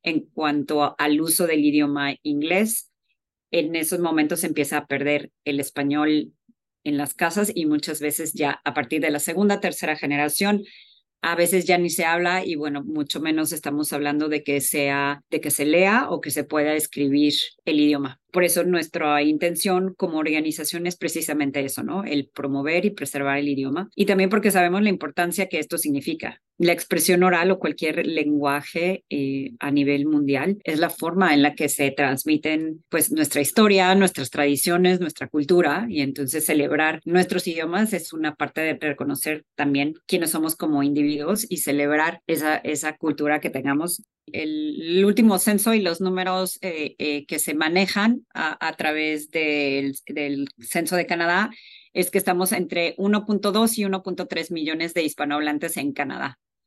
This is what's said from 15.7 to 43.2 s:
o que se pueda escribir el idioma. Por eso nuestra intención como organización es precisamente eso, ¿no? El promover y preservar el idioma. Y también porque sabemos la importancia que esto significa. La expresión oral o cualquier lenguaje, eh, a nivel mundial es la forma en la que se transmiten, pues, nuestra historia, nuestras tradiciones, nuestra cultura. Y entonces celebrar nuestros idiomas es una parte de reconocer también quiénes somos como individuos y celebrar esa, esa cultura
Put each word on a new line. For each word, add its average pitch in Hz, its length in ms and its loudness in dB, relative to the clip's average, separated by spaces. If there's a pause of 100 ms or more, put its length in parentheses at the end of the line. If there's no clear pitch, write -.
o 160 120 -4
que 147 100 -8
se 143 140 -2
pueda 151 300 0
escribir 147 580 2 (320)
el 156 160 2
idioma. 143 400 0 (100)
Por 180 120 2
eso 170 200 2
nuestra 160 600 0
intención 170 720 0
como 165 220 -2
organización 156 640 -2
es 175 100 -4
precisamente 147 720 -2
eso, 135 180 -6
¿no? 190 200 -4
El 143 260 -4
promover 147 560 -2
y 202 60 0
preservar 139 480 -4
el 143 100 -2
idioma. 139 460 -4
Y 208 100 0
también 190 240 2
porque 208 220 2
sabemos 185 320 2
la 214 60 4
importancia 175 600 -2
que 170 80 -4
esto 151 220 -4
significa. - 600 -4 (200)
La 170 140 4
expresión 175 500 2
oral 175 260 4
o 185 80 4
cualquier 160 480 -4
lenguaje, 147 1040 0
eh, 135 500 -4
a 139 120 -4
nivel 143 340 2
mundial 147 580 2
es 160 140 -2
la 165 140 2
forma 170 420 2
en 143 80 6
la 147 140 4
que 151 140 0
se 139 200 0
transmiten, 156 1000 -2
pues, 151 220 0
nuestra 151 300 0
historia, 190 540 4
nuestras 185 340 2
tradiciones, 175 680 2
nuestra 151 280 -6
cultura. 165 640 2
Y 156 120 -2
entonces 139 440 -4
celebrar 156 600 0
nuestros 180 420 2
idiomas 175 460 -2
es 165 200 -6
una 156 220 -4
parte 147 260 -4
de 160 120 0
reconocer 151 720 -4 (100)
también 143 400 0 (100)
quiénes 165 240 0
somos 160 260 -2
como 147 280 0
individuos 147 640 0
y 175 80 -4
celebrar 151 680 0
esa, 156 300 0
esa 151 380 -4
cultura 151 440 -2